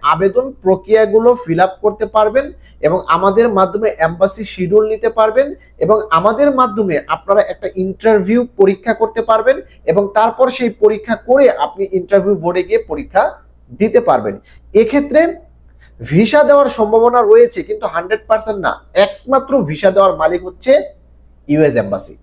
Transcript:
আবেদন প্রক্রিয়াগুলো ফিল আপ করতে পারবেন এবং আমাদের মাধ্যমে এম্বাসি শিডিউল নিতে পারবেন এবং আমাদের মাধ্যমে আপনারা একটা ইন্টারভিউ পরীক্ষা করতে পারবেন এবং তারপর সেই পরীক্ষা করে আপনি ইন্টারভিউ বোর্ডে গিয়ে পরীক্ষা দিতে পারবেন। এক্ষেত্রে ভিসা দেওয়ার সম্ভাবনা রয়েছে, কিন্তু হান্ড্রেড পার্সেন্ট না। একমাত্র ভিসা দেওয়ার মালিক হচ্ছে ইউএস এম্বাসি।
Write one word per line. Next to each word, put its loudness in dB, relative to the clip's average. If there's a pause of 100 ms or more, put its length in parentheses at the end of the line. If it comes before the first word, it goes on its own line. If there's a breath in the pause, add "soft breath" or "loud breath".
(140)
আবেদন 0 (180)
প্রক্রিয়াগুলো 2 (140)
ফিল -2
আপ -6 (100)
করতে -2 (100)
পারবেন 0 (400 soft breath)
এবং 0 (160)
আমাদের 2 (100)
মাধ্যমে 0 (180)
এম্বাসি -4 (100)
শিডিউল 0 (100)
নিতে -4
পারবেন 0 (360 soft breath)
এবং 2 (200)
আমাদের 2 (100)
মাধ্যমে -2 (200)
আপনারা 0 (100)
একটা -10 (160)
ইন্টারভিউ 0 (180)
পরীক্ষা 0
করতে -4
পারবেন 2 (340 soft breath)
এবং 2 (140)
তারপর 2 (100)
সেই -2 (100)
পরীক্ষা 0 (120)
করে 4 (200)
আপনি -10 (160)
ইন্টারভিউ 0
বোর্ডে -2
গিয়ে -2
পরীক্ষা -2 (480)
দিতে 0
পারবেন। -2 (380 soft breath)
এক্ষেত্রে 2 (800 soft breath)
ভিসা 2
দেওয়ার 4
সম্ভাবনা 2
রয়েছে, 4 (100)
কিন্তু -8
হান্ড্রেড -4
পার্সেন্ট -2
না। 0 (340)
একমাত্র -4 (180)
ভিসা 0
দেওয়ার 4
মালিক -2
হচ্ছে -4 (760)
ইউএস 2
এম্বাসি। -8